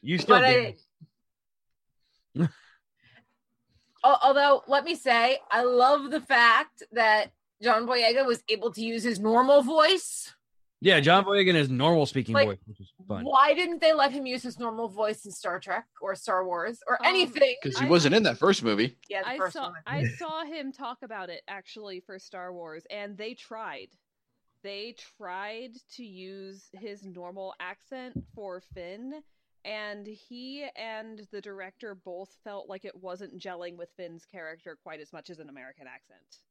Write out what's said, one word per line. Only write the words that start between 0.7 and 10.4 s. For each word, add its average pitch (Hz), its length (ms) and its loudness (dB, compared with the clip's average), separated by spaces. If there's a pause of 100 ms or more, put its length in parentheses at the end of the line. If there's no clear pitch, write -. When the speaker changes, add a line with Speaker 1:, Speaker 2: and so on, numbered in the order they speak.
Speaker 2:
didn't. 160 180 0
<laughs> - 1500 -20
Al-, 269 180 6
although, 277 440 4
let 277 180 2
me 339 100 -4
say, 247 440 0 (120)
I 226 120 2
love 254 480 4
the 302 100 -4
fact 240 640 2 (100)
that 220 400 2 (300)
John 226 240 2
Boyega 240 400 2
was 233 220 -2
able 220 240 -2
to 208 100 -12
use 226 200 -6
his 226 180 -4
normal 254 420 6
voice. 320 680 2 (500)